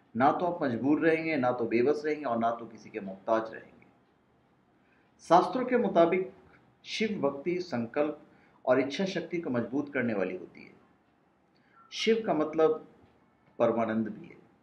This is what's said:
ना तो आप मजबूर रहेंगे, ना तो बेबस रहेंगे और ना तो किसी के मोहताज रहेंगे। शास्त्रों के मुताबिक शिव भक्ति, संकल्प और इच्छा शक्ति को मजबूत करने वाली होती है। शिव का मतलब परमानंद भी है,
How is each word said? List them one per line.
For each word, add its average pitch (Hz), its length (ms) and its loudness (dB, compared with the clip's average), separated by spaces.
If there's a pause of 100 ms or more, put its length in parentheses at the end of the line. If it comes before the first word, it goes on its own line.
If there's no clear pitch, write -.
(160)
ना 135 160 6
तो 180 140 -2
आप 175 160 -4
मजबूर 139 380 2
रहेंगे, 160 360 2
ना 123 160 2
तो 120 120 -2
बेबस 123 400 2
रहेंगे 151 200 -4
और 117 140 -2
ना 117 120 2
तो 117 160 -8
किसी 107 240 -20
के 110 100 -8
मोहताज 101 520 -4
रहेंगे। - 340 -20 (1300)
शास्त्रों 208 440 4
के 247 120 0
मुताबिक 185 560 2 (520)
शिव 214 360 -4
भक्ति, 170 400 -2
संकल्प 143 600 -4 (460)
और 127 140 4
इच्छा 151 240 -2
शक्ति 180 340 -4
को 160 120 -6
मजबूत 120 440 -4
करने 120 200 0
वाली 92 220 -2
होती - 280 -16
है। - 80 -20 (1200)
शिव - 340 2
का 175 80 0
मतलब 156 520 2 (720)
परमानंद 113 500 0
भी - 180 -14
है, - 120 -20 (240)